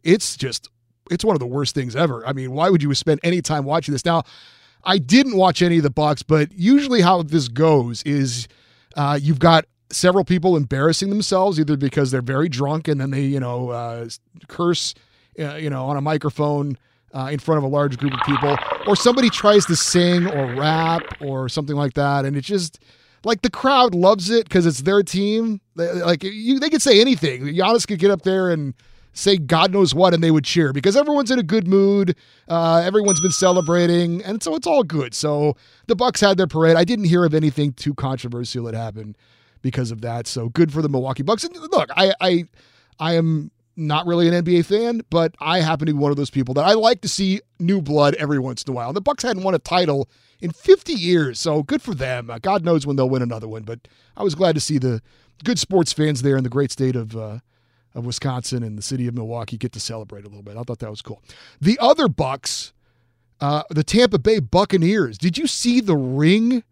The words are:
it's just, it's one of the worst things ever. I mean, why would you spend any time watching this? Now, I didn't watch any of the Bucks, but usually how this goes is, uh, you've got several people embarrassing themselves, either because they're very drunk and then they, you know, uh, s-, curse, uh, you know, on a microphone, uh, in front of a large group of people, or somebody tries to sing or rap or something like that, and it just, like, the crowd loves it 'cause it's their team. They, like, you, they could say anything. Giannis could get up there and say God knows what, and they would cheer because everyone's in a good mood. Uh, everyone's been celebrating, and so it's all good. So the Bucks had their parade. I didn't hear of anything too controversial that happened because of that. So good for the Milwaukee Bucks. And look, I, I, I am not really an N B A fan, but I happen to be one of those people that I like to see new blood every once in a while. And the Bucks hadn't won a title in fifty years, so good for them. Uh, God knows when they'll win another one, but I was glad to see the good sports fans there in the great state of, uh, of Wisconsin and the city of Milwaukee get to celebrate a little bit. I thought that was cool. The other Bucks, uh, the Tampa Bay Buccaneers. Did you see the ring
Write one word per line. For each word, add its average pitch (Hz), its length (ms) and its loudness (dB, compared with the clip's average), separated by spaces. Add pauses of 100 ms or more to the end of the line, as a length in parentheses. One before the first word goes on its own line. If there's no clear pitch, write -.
it's 185 360 2
just, - 320 -8 (400)
it's 175 140 -2
one 214 100 2
of 147 60 0
the 123 60 -6
worst 135 280 -4
things 123 220 -6
ever. 135 280 -2
I 131 80 -6
mean, 131 200 -8
why 160 180 0
would 170 140 2
you 143 100 0
spend 147 300 0
any 170 180 -2
time 147 220 -4
watching 151 260 -4
this? 139 140 -4
Now, 165 180 0 (640)
I 190 140 0
didn't 214 380 4
watch 185 240 2
any 170 180 4
of 160 40 2
the 143 80 0
Bucks, 151 320 -2
but 156 300 0
usually 247 480 4
how 175 220 4
this 151 260 0
goes 120 560 2
is, 135 420 -2 (500)
uh, 143 240 0
you've 143 200 0
got 165 240 6 (260)
several 180 340 2
people 180 320 2
embarrassing 147 540 0
themselves, 190 480 0
either 151 180 0
because 135 360 0
they're 131 100 -2
very 135 260 -2
drunk 143 380 -4
and 147 140 -2
then 135 100 -4
they, 139 120 -4
you 139 180 -2
know, 123 300 -6
uh, 117 360 -8
s-, - 140 -16 (260)
curse, - 480 -2 (460)
uh, 147 160 -6
you 156 120 -6
know, 131 180 -4
on 143 100 -2
a 139 40 -2
microphone, 147 800 -2 (340)
uh, 131 200 -8
in 147 60 -6
front 156 200 0
of 143 60 -2
a 135 40 -4
large 143 300 0
group 139 160 -2
of 123 60 -6
people, 143 360 0 (300)
or 202 100 4
somebody 240 340 4
tries 208 360 4
to 170 100 0
sing 175 500 2
or 139 280 -4
rap 160 480 0 (180)
or 135 280 -6
something 143 280 -4
like 143 180 -2
that, 143 300 0
and 139 120 -4
it 139 60 -4
just, 180 360 -6 (460)
like, 220 180 0
the 240 80 0
crowd 254 440 2
loves 185 360 4
it 226 180 2
'cause 180 180 4
it's 135 160 0
their 196 200 2
team. 208 580 -2 (160)
They, 170 160 -4 (100)
like, 170 220 0
you, 220 340 -2
they 294 120 -2
could 302 120 2
say 214 180 6
anything. 160 440 2
Giannis 185 420 0
could 208 120 -4
get 190 120 4
up 196 120 0
there 185 280 0
and 147 240 -4 (380)
say 196 240 2
God 170 360 2
knows 185 200 2
what, 175 220 4
and 165 80 0
they 165 80 4
would 156 140 4
cheer 156 280 0
because 143 240 0
everyone's 285 360 2
in 254 80 2
a - 20 -2
good 180 240 0
mood. 196 480 2 (340)
Uh, 165 360 4
everyone's 202 360 2
been 190 120 0
celebrating, 175 880 2
and 214 180 -8
so 320 140 -4
it's 330 140 -4
all 294 160 2
good. 143 300 -4
So 147 420 -2 (320)
the 226 80 0
Bucks 247 240 -2
had 202 160 4
their 185 100 2
parade. 165 300 4
I 170 80 4
didn't 208 220 -2
hear 175 180 4
of 156 100 2
anything 147 380 0
too 147 200 -6
controversial 123 720 -8
that 110 80 -10
happened 110 440 -12 (440)
because 127 280 -4
of 113 120 -10
that. 117 260 -8
So 120 200 -6
good 156 240 2
for 151 80 -4
the 151 80 -2
Milwaukee 131 360 -4
Bucks. 214 180 -2
And 339 140 -10
look, 320 400 -2
I, 190 240 2
I, 175 240 0 (560)
I 165 140 -2
am 160 360 0 (260)
not 156 300 -4
really 170 220 2
an 170 60 4
N 175 100 0
B 175 160 4
A - 20 -2
fan, 226 480 -2
but 165 300 0
I 165 200 -2
happen 156 280 0
to 151 40 0
be 147 60 0
one 143 140 2
of 143 40 0
those 143 140 -4
people 131 240 -4
that 143 100 2
I 196 100 6
like 226 260 4
to 208 80 -8
see 190 320 -2 (180)
new 180 240 0
blood 143 320 4
every 147 240 -2
once 127 240 -6
in - 100 -10
a - 20 -6
while. 120 160 -6
And 160 60 -8
the 202 40 -4
Bucks 285 240 -4
hadn't 220 180 -4
won 190 120 0
a 160 40 0
title 151 500 0 (320)
in 170 120 -6
fifty - 420 4
years, 170 460 0
so 151 240 0
good 277 180 -4
for 220 120 -8
them. 127 360 -6
Uh, 117 80 -12
God 190 260 -2
knows 160 220 2
when 143 80 -2
they'll 131 160 2
win 131 120 0
another 113 260 -6
one, 110 160 -12
but 113 160 -12 (360)
I - 60 -6
was 180 140 -2
glad 170 180 4
to 151 60 0
see 151 180 -2
the 123 240 -2 (400)
good 170 160 -2
sports 185 340 0
fans 147 300 0
there 139 140 2
in 131 80 0
the 127 60 -4
great 135 200 -2
state 131 240 -2
of, 113 220 -8
uh, 107 220 -12 (560)
of 120 120 -10
Wisconsin 123 560 -6
and 107 160 -10
the 107 40 -12
city 127 240 -6
of 120 80 -6
Milwaukee 117 420 -10
get 117 160 -8
to 113 80 -16
celebrate 107 440 -14
a 104 40 -20
little 101 160 -20
bit. 104 120 -18
I 117 60 -12
thought 120 160 -10
that 110 120 -12
was 107 120 -16
cool. - 180 -16 (400)
The 208 200 2
other - 280 4
Bucks, - 640 -6 (680)
uh, 147 280 -2
the 151 160 -2
Tampa 208 340 4
Bay 214 200 2
Buccaneers. 175 800 0
Did 170 180 -2
you 311 100 -4
see 240 340 0
the 196 160 0
ring 170 760 2